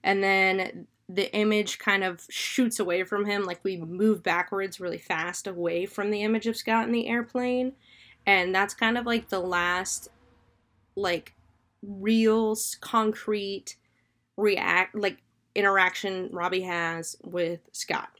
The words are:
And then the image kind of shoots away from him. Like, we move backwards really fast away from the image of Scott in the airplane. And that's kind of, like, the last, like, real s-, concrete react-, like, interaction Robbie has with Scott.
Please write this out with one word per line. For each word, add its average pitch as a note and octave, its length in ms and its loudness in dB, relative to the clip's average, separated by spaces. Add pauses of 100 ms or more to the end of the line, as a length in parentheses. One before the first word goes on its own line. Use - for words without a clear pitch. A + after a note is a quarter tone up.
And G3 220 2
then F#3+ 640 2 (240)
the F#3+ 240 -2
image G#3 440 2
kind G3 240 2
of F3+ 260 -4
shoots - 500 0
away F3+ 240 0
from G3+ 220 -2
him. G3+ 180 -2
Like, F3+ 200 -6
we F#3+ 140 -2
move F3+ 440 2
backwards F#3 580 -2
really E3+ 200 -6
fast F3 480 -4
away F3 400 -2
from G3+ 240 -2
the G#3 100 0
image A3 240 0
of A3+ 100 0
Scott A3+ 300 0
in A#3 60 -2
the A#3 160 0
airplane. B3 680 -2 (540)
And F#3 260 4
that's G3 220 0
kind A#3 200 2
of, A#3+ 120 -4
like, A#3 220 -2
the F#3+ 100 -2
last, F3+ 680 -2 (880)
like, F3+ 380 -2 (480)
real G#3+ 680 4
s-, - 280 -4
concrete G#3 960 -2 (640)
react-, F#3 560 2
like, G3+ 300 -4 (320)
interaction F#3+ 760 2
Robbie F#3 300 -2
has E3+ 640 -4
with F3 380 -4 (100)
Scott. - 480 -6